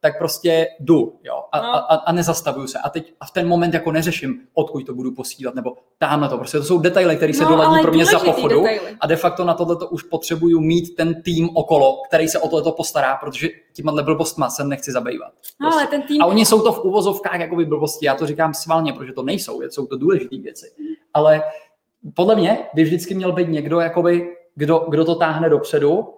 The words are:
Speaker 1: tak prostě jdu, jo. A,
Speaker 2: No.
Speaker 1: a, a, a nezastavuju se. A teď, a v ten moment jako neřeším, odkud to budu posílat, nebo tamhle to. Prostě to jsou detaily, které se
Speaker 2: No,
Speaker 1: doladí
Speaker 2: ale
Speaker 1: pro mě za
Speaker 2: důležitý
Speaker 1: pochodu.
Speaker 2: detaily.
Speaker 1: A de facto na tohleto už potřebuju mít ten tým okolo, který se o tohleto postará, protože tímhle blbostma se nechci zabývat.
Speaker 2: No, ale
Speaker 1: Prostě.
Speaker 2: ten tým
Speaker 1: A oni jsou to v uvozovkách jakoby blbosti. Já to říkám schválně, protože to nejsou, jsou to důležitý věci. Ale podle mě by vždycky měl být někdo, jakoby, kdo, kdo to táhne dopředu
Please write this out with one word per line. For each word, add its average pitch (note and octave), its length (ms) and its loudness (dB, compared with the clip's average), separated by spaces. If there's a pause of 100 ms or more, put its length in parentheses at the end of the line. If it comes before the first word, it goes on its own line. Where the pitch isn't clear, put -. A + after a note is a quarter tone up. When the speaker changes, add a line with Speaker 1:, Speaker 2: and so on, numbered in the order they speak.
Speaker 1:
tak D3+ 160 0
prostě E3 500 0 (120)
jdu, C#3 420 2
jo. - 300 -10
A, D3+ 80 0
Speaker 2:
No. C#3+ 40 -6 (100)
Speaker 1:
a, - 40 2
a, - 180 2
a E3+ 160 -2
nezastavuju D#3 540 -2
se. - 120 -8
A D3 100 -6
teď, - 320 -10
a - 60 -16
v - 40 -20
ten E3+ 180 -2
moment E3+ 260 0
jako D#3+ 180 -2
neřeším, D#3 480 -4 (140)
odkud D3 320 -4
to C3+ 80 -10
budu B2+ 200 -6
posílat, B2+ 400 -10
nebo B2 220 -8 (220)
tamhle D3 300 0
to. E3+ 100 -4
Prostě - 200 -4
to C#3+ 60 -4
jsou F3+ 140 2
detaily, F3 380 2
které D#3+ 180 2
se - 100 2
Speaker 2:
No, D#3 60 4
Speaker 1:
doladí D#3+ 200 6
Speaker 2:
ale D#4+ 120 6
Speaker 1:
pro - 100 4
mě E3 120 6
za F#4 60 6
Speaker 2:
důležitý F4+ 240 4
Speaker 1:
pochodu. - 280 2
Speaker 2:
detaily. G#3 380 -2
Speaker 1:
A D#3 60 -2
de D#3+ 100 2
facto F3 280 -2
na E3+ 100 2
tohleto E3+ 340 -2
už E3+ 140 -6
potřebuju E3 580 0
mít E3+ 360 0
ten E3 260 -2
tým E3 340 0
okolo, D3 520 4
který D#3+ 200 2
se E3 100 -2
o D#3 100 -2
tohleto D#3+ 240 0
postará, C#3 440 -2
protože D3 320 -8 (280)
tímhle D3+ 260 -2
blbostma D3+ 480 -2
se C#3+ 140 -8
nechci C#3 280 -6
zabývat. B2 400 -6 (280)
Speaker 2:
No, C#4+ 120 -2
ale E4 40 4 (100)
Speaker 1:
Prostě. D4 100 -4
Speaker 2:
ten C#4 120 -4
tým D4 140 2
Speaker 1:
A E3+ 40 6
oni G#3+ 200 4
jsou G#3+ 160 6
to A#3 100 4
v - 120 -6
uvozovkách F#3 560 -2
jakoby E3+ 240 -2
blbosti. D3 420 -4
Já C3+ 80 2
to D3+ 120 -4
říkám D3+ 280 -2
schválně, E3 380 -2
protože B2+ 200 -12
to B2+ 100 -8
nejsou, C3+ 400 -6
jsou C3+ 240 -8
to C3 120 -8
důležitý - 420 0
věci. - 260 -18 (480)
Ale D3+ 280 6 (720)
podle G3+ 220 4
mě G3+ 220 2 (160)
by D#3 100 4
vždycky E3+ 300 -2
měl F#3 180 -2
být E3+ 160 0
někdo, D#3 320 -2
jakoby, F3 560 0 (180)
kdo, D3 240 2 (100)
kdo D#3 160 2
to E3+ 100 2
táhne D#3+ 340 0
dopředu D3+ 680 2